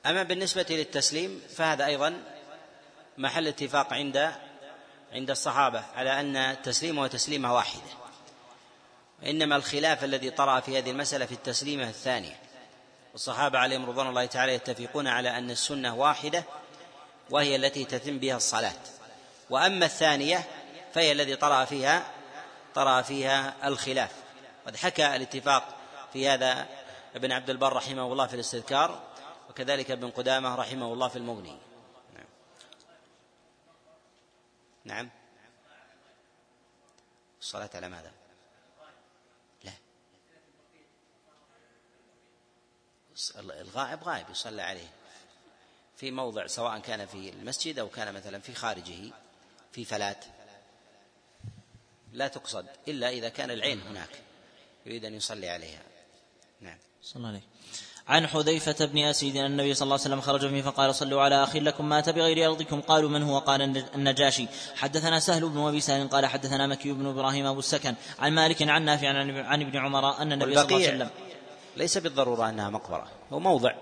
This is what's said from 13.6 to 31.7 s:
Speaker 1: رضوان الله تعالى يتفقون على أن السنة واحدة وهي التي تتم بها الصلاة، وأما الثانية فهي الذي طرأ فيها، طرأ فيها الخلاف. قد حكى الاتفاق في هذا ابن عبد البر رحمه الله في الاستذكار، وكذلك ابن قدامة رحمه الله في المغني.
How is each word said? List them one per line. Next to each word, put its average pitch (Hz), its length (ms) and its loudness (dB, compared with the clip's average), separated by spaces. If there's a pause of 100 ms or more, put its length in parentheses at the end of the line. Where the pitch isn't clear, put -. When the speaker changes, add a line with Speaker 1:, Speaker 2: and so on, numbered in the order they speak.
Speaker 1:
رضوان 127 220 -2
الله 123 180 0
تعالى 127 280 0
يتفقون 127 540 -4
على 123 300 0
أن 123 140 -6
السنة 127 440 -4
واحدة 151 480 2 (840)
وهي 143 260 4
التي 135 300 0
تتم 135 340 -4
بها 131 180 0
الصلاة، 113 420 0 (680)
وأما 180 360 4
الثانية 156 600 2 (460)
فهي 160 180 6
الذي 143 240 2
طرأ 135 300 6
فيها، 143 400 2 (680)
طرأ 135 260 6
فيها 135 680 0
الخلاف. 131 440 0 (560)
قد 113 80 -12
حكى 151 400 2
الاتفاق 131 480 2 (500)
في 135 160 0
هذا 131 360 2 (500)
ابن 127 160 -2
عبد 131 180 -2
البر 131 240 2
رحمه 127 380 -4
الله 131 160 0
في 123 60 -10
الاستذكار، 135 720 -2 (460)
وكذلك 131 420 -4
ابن 123 180 -6
قدامة 127 460 0
رحمه 120 380 -6
الله 127 140 0
في 120 80 -6
المغني. 117 420 -10 (580)